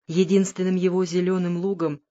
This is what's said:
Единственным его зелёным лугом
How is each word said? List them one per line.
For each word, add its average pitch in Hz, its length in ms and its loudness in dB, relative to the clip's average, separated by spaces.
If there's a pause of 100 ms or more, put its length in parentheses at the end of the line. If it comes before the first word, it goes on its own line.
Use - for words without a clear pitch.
Единственным 185 680 2
его 185 280 0
зелёным 180 540 -2
лугом 170 420 -4 (100)